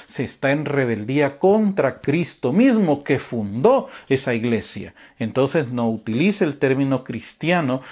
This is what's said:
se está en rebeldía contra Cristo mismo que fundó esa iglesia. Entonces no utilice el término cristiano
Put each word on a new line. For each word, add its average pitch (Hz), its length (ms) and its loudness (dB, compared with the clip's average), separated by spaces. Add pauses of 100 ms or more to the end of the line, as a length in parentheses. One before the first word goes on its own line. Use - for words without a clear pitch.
se - 180 -8
está - 280 -2
en 147 140 0
rebeldía 131 720 0
contra 190 600 2
Cristo 143 540 -2
mismo 208 500 4
que 135 140 2
fundó 123 720 0 (200)
esa 131 280 0
iglesia. 110 580 -4 (240)
Entonces 131 520 0
no 120 200 -2
utilice 131 540 -2
el 143 140 -2
término 135 460 0
cristiano 135 800 -2 (100)